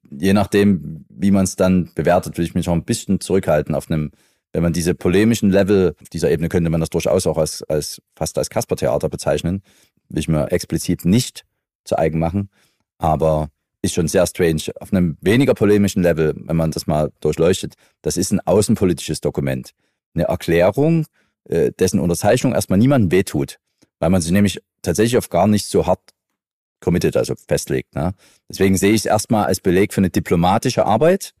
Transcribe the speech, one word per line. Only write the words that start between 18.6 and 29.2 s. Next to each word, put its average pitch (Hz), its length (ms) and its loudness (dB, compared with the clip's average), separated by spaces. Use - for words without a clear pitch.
Dokument. 67 500 -4
Eine 82 120 -2
Erklärung, 139 800 0
äh, 78 340 0
dessen 92 220 0
Unterzeichnung 104 520 0
erstmal 92 260 0
niemandem 120 320 4
wehtut, 80 480 -2
weil 82 100 0
man 92 120 2
sich 80 120 -2
nämlich 101 260 2
tatsächlich 110 360 2
auf - 120 -2
gar 90 180 2
nicht 107 200 2
so 85 200 0
hart 90 140 0
committed, - 360 0
also 60 180 -2
festlegt, - 580 -4
ne? 85 200 -4
Deswegen 95 300 0
sehe 98 160 2
ich 110 80 0
es - 40 -6
erstmal 107 420 0